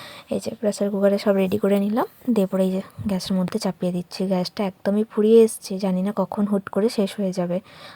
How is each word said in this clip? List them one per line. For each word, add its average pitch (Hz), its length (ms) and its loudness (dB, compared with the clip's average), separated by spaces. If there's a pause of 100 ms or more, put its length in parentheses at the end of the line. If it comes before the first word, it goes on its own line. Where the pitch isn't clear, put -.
(300)
এই 196 100 -2
যে - 160 -6
প্রেসার 202 340 -2
কুকারে 202 280 2
সব 202 180 0
রেডি 190 220 0
করে 202 220 2
নিলাম, 208 260 0 (280)
দিয়ে 196 140 2
পরে 190 160 0
এই 185 80 2
যে 190 100 -2 (260)
গ্যাসের 190 300 -2
মধ্যে 185 220 -2
চাপিয়ে 180 320 -4
দিচ্ছি। 180 340 -6
গ্যাসটা 185 380 -2
একদমই 202 400 -2
ফুরিয়ে 220 400 6
এসছে, 214 340 -2
জানি 185 240 0
না 202 140 -2
কখন 202 300 -2
হুট 202 240 -2
করে 208 200 0
শেষ 202 300 -2
হয়ে 190 120 0
যাবে। 180 280 -2 (360)